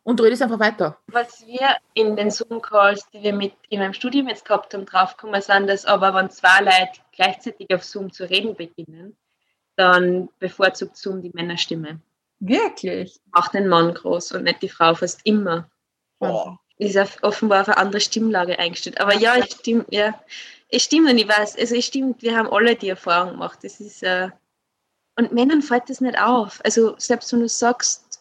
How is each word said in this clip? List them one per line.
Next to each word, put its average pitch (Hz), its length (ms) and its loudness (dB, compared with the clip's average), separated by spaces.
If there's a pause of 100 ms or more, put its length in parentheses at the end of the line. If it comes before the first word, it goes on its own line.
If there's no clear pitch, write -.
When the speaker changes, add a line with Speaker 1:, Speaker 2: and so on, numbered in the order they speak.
Speaker 1:
und 233 160 0
du 233 60 4
redest 247 160 2
einfach 226 180 -2
weiter. 208 380 0 (100)
Speaker 2:
Was 233 400 -6
wir 254 300 0 (160)
in 214 240 0
den 208 120 0
Zoom-Calls, 202 840 0
die 208 100 -12
wir 208 100 -2
mit 202 200 -4 (160)
in 208 100 -6
meinem 196 140 -4
Studium 254 340 -2
jetzt 247 160 -10
gehabt 208 300 -2
haben, 196 120 -10
draufgekommen 196 560 -2
sind, 196 260 2
dass 196 180 -2
aber, 190 280 2
wenn 196 160 0
zwei 185 300 4
Leute 185 400 2 (140)
gleichzeitig 190 600 -4
auf 180 120 0
Zoom 196 260 -12
zu 180 180 -12
reden 196 260 -2
beginnen, 170 600 -18 (600)
dann 180 540 4 (100)
bevorzugt 185 580 -4
Zoom 190 240 -10
die 175 120 -14
Männerstimme. 170 640 -8 (400)
Speaker 3:
Wirklich? 190 800 -4 (120)
Speaker 2:
Macht 175 220 0
den 196 140 0
Mann 170 260 4
groß 175 400 -6
und 185 100 -8
nicht 170 180 -2
die 190 80 -6
Frau 165 240 4
fast 175 300 -6
immer. 190 460 0 (500)
Speaker 3:
Boah. 113 400 -6 (180)
Speaker 2:
Ist 202 200 -2
auf, 196 240 0
offenbar 202 400 2
auf 196 80 -2
eine - 80 2
andere 196 240 0
Stimmlage 202 580 -2
eingestellt. 175 400 -6
Aber 202 160 2
ja, 226 220 2
es 247 140 0
stimmt, - 380 -2
ja. 208 300 -2 (500)
Es 247 140 0
stimmt 311 260 4
und 247 80 6
ich 208 100 2
weiß, 208 300 0
also 233 180 -2
es 240 100 0
stimmt, 262 360 -4
wir 226 140 -2
haben 226 160 0
alle 226 240 4
die 208 140 -6
Erfahrung 180 440 -2
gemacht. 170 280 -12
Das 196 180 -18
ist, 208 240 -16
äh, 185 260 -2 (880)
und 233 160 0
Männern 269 300 4
fällt 240 280 -2
das 262 120 -8
nicht 254 180 0
auf. 220 440 0
Also 220 340 2
selbst - 340 -4
wenn 240 100 2
du 233 60 0
sagst, - 560 -2 (180)